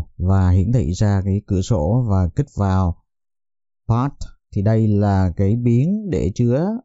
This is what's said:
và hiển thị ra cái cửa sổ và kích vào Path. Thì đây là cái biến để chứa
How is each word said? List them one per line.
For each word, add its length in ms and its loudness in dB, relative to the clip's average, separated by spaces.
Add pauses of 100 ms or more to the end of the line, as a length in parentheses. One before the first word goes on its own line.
(180)
và 320 2
hiển 220 2
thị 200 0
ra 340 0
cái 220 -2
cửa 140 0
sổ 480 0
và 260 2
kích 100 -2 (100)
vào 480 -2 (840)
Path. 280 -2 (380)
Thì 80 -2
đây 260 2
là 480 2
cái 200 0
biến 540 0
để 260 -2
chứa 340 0 (160)